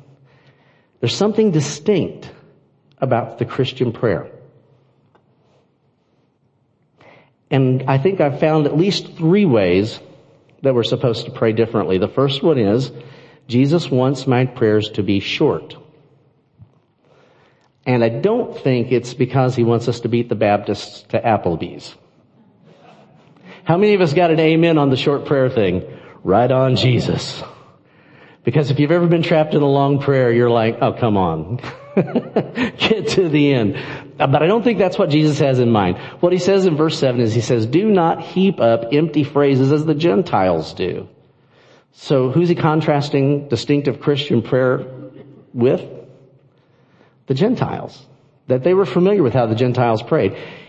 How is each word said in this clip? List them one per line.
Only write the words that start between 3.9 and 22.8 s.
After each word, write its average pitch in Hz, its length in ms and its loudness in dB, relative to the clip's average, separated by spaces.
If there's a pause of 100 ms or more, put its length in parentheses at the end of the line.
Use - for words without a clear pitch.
prayer. 92 380 -4 (3250)
And 131 380 0
I 135 80 2
think 135 240 0
I've 139 180 0
found 156 280 2
at 139 100 -2
least 185 400 -2
three 185 300 2
ways 101 520 2 (640)
that 135 140 0
we're 120 80 0
supposed 117 420 -2
to - 60 -16
pray 113 220 -2
differently. 107 440 0
The 98 120 0
first 139 340 -2
one 156 160 2
is, 113 340 0 (540)
Jesus 139 440 0
wants 135 360 0
my 127 200 2
prayers 107 460 0
to 107 100 -4
be 98 180 0
short. - 560 -2 (2000)
And 123 180 2
I 117 60 4
don't 196 500 -2
think 127 320 0
it's 120 220 -2
because 131 420 0
he 120 100 0
wants 113 220 0
us 120 140 -4
to 117 80 -4
beat 120 220 -2
the 117 40 -2
Baptists 104 760 -2
to 113 100 -2
Applebee's. 90 760 -4 (1700)